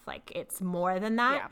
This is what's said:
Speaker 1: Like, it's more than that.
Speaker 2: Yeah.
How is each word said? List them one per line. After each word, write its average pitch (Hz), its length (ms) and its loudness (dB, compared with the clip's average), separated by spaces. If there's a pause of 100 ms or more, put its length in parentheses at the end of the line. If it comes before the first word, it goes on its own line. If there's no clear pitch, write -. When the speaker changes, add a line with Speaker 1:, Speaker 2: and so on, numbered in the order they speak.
Speaker 1:
Like, - 280 -14
it's 175 260 -8
more 180 400 0
than 220 160 0
that. 247 180 4
Speaker 2:
Yeah. 285 180 -2